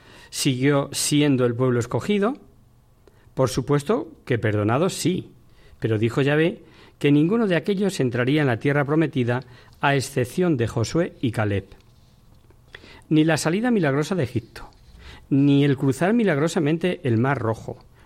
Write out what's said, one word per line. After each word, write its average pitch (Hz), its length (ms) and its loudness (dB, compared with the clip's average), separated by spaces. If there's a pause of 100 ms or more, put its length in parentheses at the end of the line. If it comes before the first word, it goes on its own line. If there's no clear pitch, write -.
(300)
siguió 139 640 0
siendo 143 560 2
el 120 80 -2
pueblo 123 240 0
escogido. 202 580 -2 (960)
Por 120 160 0
supuesto 143 640 -2 (120)
que 127 140 -2
perdonado 110 520 0
sí, - 420 -4 (480)
pero 113 180 0
dijo 113 240 0
Yahvé 156 400 0 (380)
que 147 120 2
ninguno 180 360 2
de 180 80 2
aquellos 190 440 -2
entraría 127 420 0
en 143 60 2
la 117 120 0
tierra 143 260 0
prometida, 131 540 0 (420)
a 143 140 2
excepción 143 600 -2
de 117 100 0
Josué 160 520 -2
y 123 120 -2
Caleb. 104 340 -2 (1400)
Ni 156 160 4
la 160 120 2
salida 202 320 -2
milagrosa 156 460 0
de 165 80 0
Egipto, - 460 -8 (600)
ni 143 360 4
el 143 120 2
cruzar 143 360 0
milagrosamente 170 920 0
el 117 140 2
Mar 131 200 0
Rojo, - 400 -6 (280)